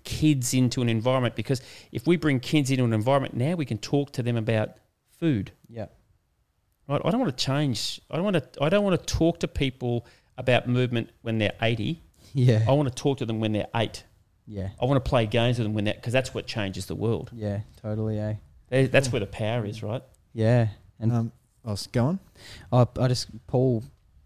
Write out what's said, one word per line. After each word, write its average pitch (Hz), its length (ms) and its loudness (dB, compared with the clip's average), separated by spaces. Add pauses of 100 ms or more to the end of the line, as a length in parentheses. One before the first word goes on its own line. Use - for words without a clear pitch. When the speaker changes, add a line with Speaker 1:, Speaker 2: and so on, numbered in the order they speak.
Speaker 1:
kids 143 500 0
into 127 280 2
an 120 80 2
environment? 120 460 0
Because 127 260 -2 (300)
if - 160 -6
we 175 100 4
bring 143 220 2
kids 135 320 0
into 131 140 2
an 113 80 2
environment, 131 420 0
now 143 200 0
we 156 100 -4
can 113 120 -4
talk 143 360 -2
to 123 100 -4
them 120 140 0
about 110 400 -2 (420)
food. 143 320 0 (180)
Speaker 2:
Yeah. 117 180 -12 (1000)
Speaker 1:
Right? 143 160 -2
I 151 80 0
don't 233 80 0
wanna 202 140 0
change, 135 680 -2 (100)
I 139 60 -6
don't 175 100 -2
wanna, 185 180 0 (180)
I 147 80 2
don't 208 140 2
wanna 185 140 2
talk - 440 0
to 175 60 0
people 127 580 -2 (320)
about 123 300 2
movement 123 420 0 (120)
when 113 160 -2
they're 104 240 2
eighty. 113 400 -2 (320)
Speaker 2:
Yeah. 117 340 4
Speaker 1:
I 131 40 4
wanna 143 200 2
talk 139 280 -2
to 120 60 -6
them 110 140 -2
when 110 120 0
they're 104 240 0
eight. - 280 -4 (440)
Speaker 2:
Yeah. 98 220 -8 (120)
Speaker 1:
I 120 40 2
wanna 131 160 4
play 120 240 2
games 117 340 2
with 113 60 0
them 107 80 -2
when 104 120 0
that, 104 160 -4
'cause 117 120 -4
that's 127 200 0
what - 140 -8
changes 95 380 -6
the 85 100 -8
world. 104 380 -2
Speaker 2:
Yeah, 104 280 -4 (200)
totally, 110 380 -4
eh? 107 160 -4 (340)
Speaker 1:
They, 131 180 4
that's 135 240 2
where 117 80 0
the 98 80 -2
power 113 380 -4
is, 104 180 -8
right? 107 180 -6 (320)
Speaker 2:
Yeah. 113 360 4 (300)
And 113 120 0
Speaker 3:
Um, 117 200 0 (340)
I 110 60 -6
was - 160 -6
going? 135 320 0 (520)
Speaker 2:
I, 120 160 6 (100)
I 123 120 0
just, - 180 -4 (200)
Paul, 123 360 0 (420)